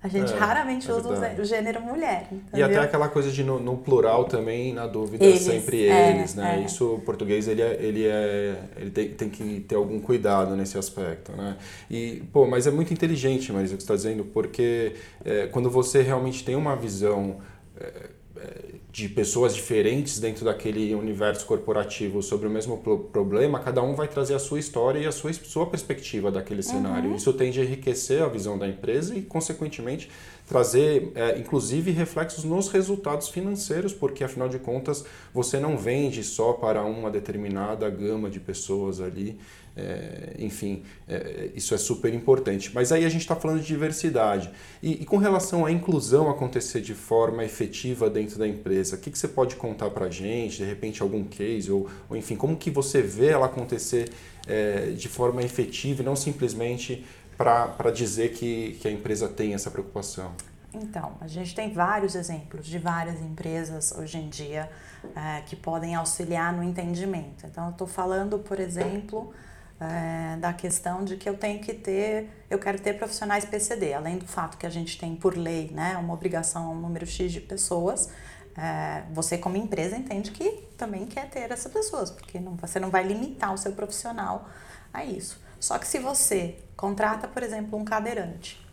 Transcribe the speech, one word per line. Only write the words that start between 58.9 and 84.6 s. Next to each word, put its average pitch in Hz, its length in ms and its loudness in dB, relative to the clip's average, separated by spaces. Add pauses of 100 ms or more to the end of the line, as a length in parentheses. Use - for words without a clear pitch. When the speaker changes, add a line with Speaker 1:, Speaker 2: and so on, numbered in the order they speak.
Speaker 2:
empresa 104 380 -2
tem 107 260 -2
essa - 160 -4
preocupação? 95 640 -8 (400)
Speaker 1:
Então, 208 480 -8
a 165 60 -10
gente 175 280 -8
tem 214 180 -4
vários 196 420 2
exemplos 160 500 -8
de 165 140 -8
várias 165 420 -2
empresas 160 720 -4
hoje 160 260 -8
em 156 100 -8
dia, 151 420 -8 (460)
é, 151 240 -6
que - 160 -12
podem 170 380 -4
auxiliar 170 580 -2
no 175 100 -2
entendimento. 175 800 -4
Então, 165 220 -8
eu 175 60 -6
tô 180 160 -6
falando, 190 500 0
por 196 220 -6
exemplo, 185 720 -4 (480)
é, 165 560 -4
da 170 160 -2
questão 180 520 -4
de 190 120 -6
que 196 120 -6
eu 196 80 -2
tenho 208 220 -4
que 220 140 -8
ter, 214 580 -2 (180)
eu 196 100 0
quero 196 200 -2
ter 208 180 -2
profissionais 208 480 -2
P 208 140 -4
C 208 160 0
D, 160 200 -2
além 160 240 -4
do 180 80 -8
fato 165 320 -6
que - 80 -8
a 165 40 -4
gente 165 260 -6
tem 165 200 -6
por 180 200 2
lei, 165 360 -2
né, 170 240 -2
uma 170 180 -4
obrigação 165 520 -4
a 165 40 -6
um 165 80 -6
número 170 280 -6
X 180 260 -4
de 170 80 -6
pessoas, 190 680 -2 (480)
é, 156 460 -4 (100)
você 160 260 -2
como 180 180 -2
empresa 202 400 -2
entende 208 340 -6
que - 460 -4
também 208 280 -6
quer 277 260 -8
ter 240 200 -6
essas 240 220 -8
pessoas, 285 400 -2
porque - 260 -14
não, 180 160 -8
você 170 240 -6
não 190 120 -2
vai 185 120 6
limitar 208 500 -2
o 190 60 -4
seu 196 140 -4
profissional 202 760 -6 (440)